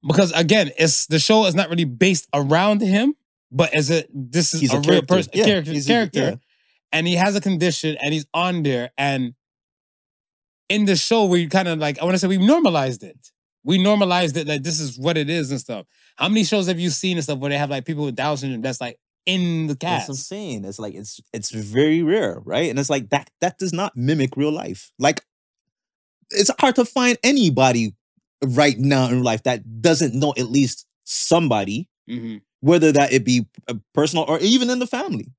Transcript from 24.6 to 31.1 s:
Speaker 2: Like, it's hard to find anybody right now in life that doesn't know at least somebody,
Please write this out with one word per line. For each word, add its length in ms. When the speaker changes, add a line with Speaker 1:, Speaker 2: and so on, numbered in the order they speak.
Speaker 2:
Like, 220
it's 180
hard 160
to 100
find 380
anybody 680
right 360
now 300
in 120
life 220
that 380
doesn't 340
know 220
at 120
least 360
somebody, 840